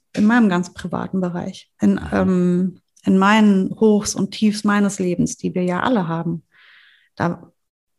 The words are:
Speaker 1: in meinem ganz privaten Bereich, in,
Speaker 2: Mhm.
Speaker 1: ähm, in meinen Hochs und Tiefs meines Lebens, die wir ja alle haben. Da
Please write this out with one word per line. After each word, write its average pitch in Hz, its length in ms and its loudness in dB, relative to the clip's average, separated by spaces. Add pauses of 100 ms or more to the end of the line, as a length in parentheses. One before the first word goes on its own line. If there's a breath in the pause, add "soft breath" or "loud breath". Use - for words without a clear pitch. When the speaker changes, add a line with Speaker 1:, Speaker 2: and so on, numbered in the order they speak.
(140)
Speaker 1:
in 208 120 2
meinem 226 240 4
ganz 175 240 -2
privaten - 480 -6
Bereich, 175 580 -8
in, 202 140 2
Speaker 2:
Mhm. - 180 -6
Speaker 1:
ähm, 180 680 0 (220)
in 190 140 2
meinen 202 600 4
Hochs 208 360 2
und 196 160 -4
Tiefs 208 320 -2
meines 202 360 0
Lebens, 175 380 -2
die 180 180 -6
wir 180 80 -2
ja 180 180 -2
alle 208 260 0
haben. 165 360 -6 (720 soft breath)
Da - 360 -6 (480)